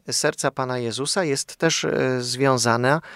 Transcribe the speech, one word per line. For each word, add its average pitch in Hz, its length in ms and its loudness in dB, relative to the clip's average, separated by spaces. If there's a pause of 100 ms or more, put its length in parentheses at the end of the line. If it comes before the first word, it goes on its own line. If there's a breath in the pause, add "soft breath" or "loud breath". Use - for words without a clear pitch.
(100)
serca 147 400 0
Pana 127 280 -4
Jezusa 123 460 -2
jest 139 320 -4
też, - 280 0
e, 131 360 0
związana 123 800 2 (160 loud breath)